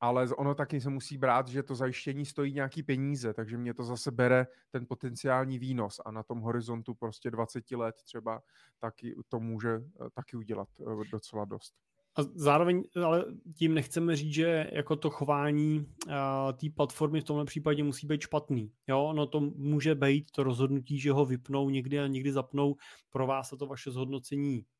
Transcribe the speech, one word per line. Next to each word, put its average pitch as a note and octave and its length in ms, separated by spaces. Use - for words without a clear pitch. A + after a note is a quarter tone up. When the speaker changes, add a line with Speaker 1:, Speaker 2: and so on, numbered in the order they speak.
Speaker 1:
ale B2 280
z-, B2+ 80
ono C#3+ 180
taky C#3+ 260
se C#3 100
musí C3+ 280
brát, B2+ 300
že C3+ 140
to C3+ 120
zajištění C3+ 520
stojí C#3 260
nějaký C#3 300
peníze, C3+ 520
takže A2+ 240
mě A#2+ 160
to B2 100
zase A#2+ 260
bere B2 360
ten A#2+ 180
potenciální C3 720
výnos A#2+ 460
a A2 60
na A2 120
tom A#2+ 180
horizontu A#2 540
prostě A#2 360
dvaceti A#2 460
let A2+ 180
třeba A2+ 380
taky A#2 360
to A#2+ 120
může, A2+ 340
eh, B2+ 400
taky A#2+ 220
udělat, A2 320
eh, G#2+ 320
docela G#2+ 320
dost. G2+ 300
Speaker 2:
A C#3+ 60
zároveň, E3+ 480
ale E3 200
tím D#3+ 180
nechceme E3 420
říct, D3 180
že D#3+ 380
jako D3 240
to D3+ 140
chování, D3 760
eh, D3+ 40
té C3 140
platformy D3+ 440
v D3 40
tomhle D3 200
případě D3 380
musí D3 240
být D3+ 140
špatný. C3 520
Jo? C3+ 160
Ono D3+ 220
to D3+ 140
může D3 540
být C#3 360
to C#3+ 120
rozhodnutí, C3 580
že C#3+ 120
ho C#3 140
vypnou C#3 440
někdy C3+ 300
a C#3 60
někdy C3+ 260
zapnou, C#3+ 440
pro C3 160
vás C3+ 260
a C#3 40
to C#3 100
vaše C3+ 240
zhodnocení C3+ 760